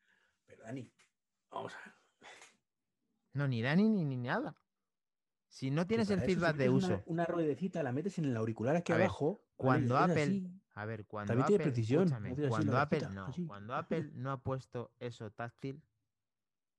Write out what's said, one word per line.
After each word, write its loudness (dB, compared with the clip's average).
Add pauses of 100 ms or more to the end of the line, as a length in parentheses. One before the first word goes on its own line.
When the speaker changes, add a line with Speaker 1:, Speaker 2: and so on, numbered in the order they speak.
(460)
Speaker 1:
Pero, -20
Dani, -12 (600)
vamos -8
a -16
ver. -20 (1400)
Speaker 2:
No, -2
ni 0
Dani 4
ni, 2
ni -2
nada. -4 (920)
Si -6
no 2
Speaker 1:
Que -4
Speaker 2:
tienes 2
el 2
Speaker 1:
para 2
eso, 2
si 2
Speaker 2:
feedback 2
de 4
Speaker 1:
metes 6
una, 2
Speaker 2:
uso. -4
Speaker 1:
una -2
ruedecita, 0
la -2
metes -4
en 0
el 2
auricular 0
aquí 0
Speaker 2:
A 4
ver, 4
Speaker 1:
abajo, 0 (100)
¿vale? -20 (100)
Speaker 2:
cuando 4
Speaker 1:
Es 4
Speaker 2:
Apple, 4
Speaker 1:
así. -2 (120)
Speaker 2:
a -10
ver, -8
cuando -8
Speaker 1:
También 2
tiene 4
Speaker 2:
Apple, 2
Speaker 1:
precisión, 2
Speaker 2:
escúchame, 0
Speaker 1:
haces -4
así -2
la 0
Speaker 2:
cuando 2
Apple, 2
Speaker 1:
ruedecita, -6
Speaker 2:
no, -10
Speaker 1:
así. -6
Speaker 2:
cuando -10
Apple -4
no -6
ha -6
puesto -6
eso -10
táctil, -10 (960)